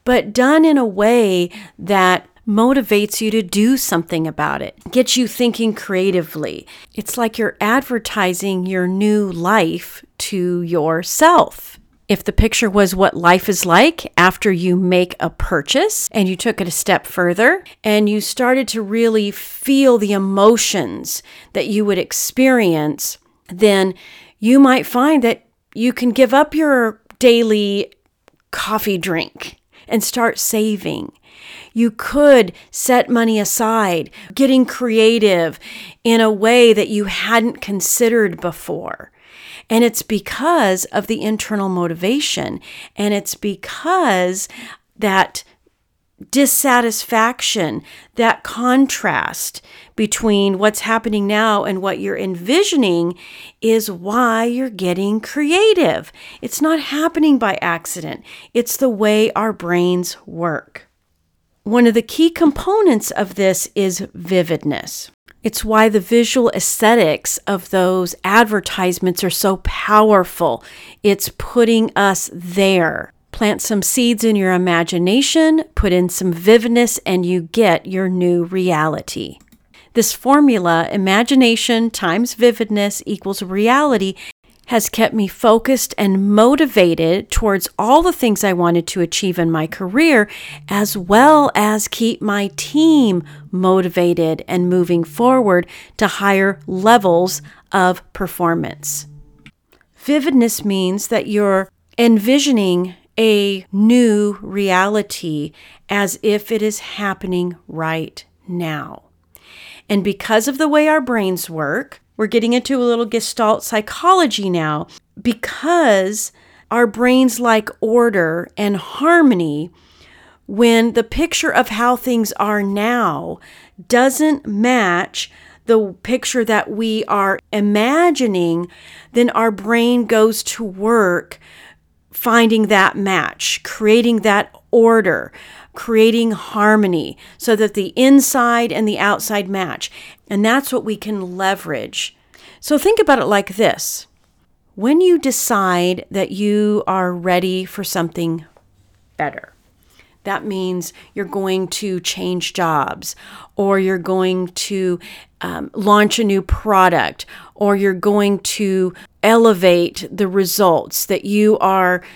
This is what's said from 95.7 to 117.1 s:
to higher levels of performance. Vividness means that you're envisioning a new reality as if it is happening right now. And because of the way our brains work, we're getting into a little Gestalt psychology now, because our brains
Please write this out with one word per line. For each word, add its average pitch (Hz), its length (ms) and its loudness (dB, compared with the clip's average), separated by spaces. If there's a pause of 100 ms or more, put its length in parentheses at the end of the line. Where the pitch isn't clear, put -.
to 214 100 0
higher 196 600 0
levels 185 760 2 (320)
of 180 280 0 (120)
performance. - 920 -6 (880)
Vividness 269 680 0
means 190 440 -2
that - 200 -2
you're 196 420 0 (280)
envisioning 220 960 2 (260)
a 202 540 0
new 208 680 2
reality 190 1080 -2 (380)
as 202 340 -2
if 208 260 -2
it 220 120 -2
is 214 180 -2
happening 180 800 -6 (100)
right 160 560 -8 (240)
now. 165 560 -8 (880)
And 202 120 0
because 214 460 -2
of 269 100 -4
the 302 120 0
way 302 180 4
our 311 140 2
brains 202 480 -4
work, 160 500 -6 (160)
we're 214 120 -2
getting 233 260 0
into 254 240 -2
a 247 80 0
little 233 200 0
Gestalt 220 580 -2
psychology 226 840 0
now, 156 360 -4 (340)
because 226 1120 0 (380)
our 240 160 2
brains 247 540 2